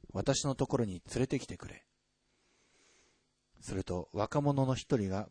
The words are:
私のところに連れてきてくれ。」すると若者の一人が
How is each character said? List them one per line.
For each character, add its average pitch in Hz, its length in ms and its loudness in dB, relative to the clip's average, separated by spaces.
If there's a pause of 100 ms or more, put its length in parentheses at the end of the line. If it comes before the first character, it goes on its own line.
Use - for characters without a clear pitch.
(100)
私 - 360 0
の 139 80 2
と 131 140 2
こ 135 100 2
ろ 117 80 2
に 90 160 -6 (100)
連 123 120 2
れ - 20 2
て 139 120 0
き - 80 -4
て - 120 -10
く - 100 -12
れ。」 - 160 -16 (1800)
す - 140 -8
る 92 100 -2
と 90 300 -4
若 110 260 2
者 143 240 4
の 131 100 2
一 - 220 2
人 98 140 2
が 98 200 -2